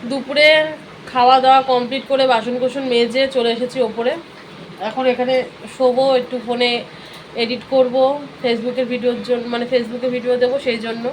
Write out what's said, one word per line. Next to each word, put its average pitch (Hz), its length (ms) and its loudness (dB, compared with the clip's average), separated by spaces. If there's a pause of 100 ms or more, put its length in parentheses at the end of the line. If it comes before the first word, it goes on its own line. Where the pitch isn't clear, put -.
দুপুরে 277 380 2 (640)
খাওয়া 254 320 6
দাওয়া 262 160 8 (120)
কমপ্লিট 247 400 0
করে 269 120 2 (100)
বাসন 233 280 -2
কোসন 262 300 -2
মেজে 233 300 2 (140)
চলে 233 200 2
এসেছি 247 220 -6 (100)
ওপরে। 233 260 -2 (760)
এখন 262 140 -4 (100)
এখানে 254 220 0 (400)
শোবো, 254 300 2 (160)
একটু 247 140 -8 (100)
ফোনে 240 260 0 (720)
এডিট 233 200 -4 (100)
করব 254 220 4 (480)
Facebook-এর 240 500 -2
ভিডিওর 233 260 -2 (100)
জন্য, 240 140 0 (100)
মানে 240 180 -2
Facebook-এ 240 440 -2
ভিডিও 247 180 -2 (100)
দেবো 247 120 0 (100)
সেই 233 200 -2
জন্য। 233 280 -6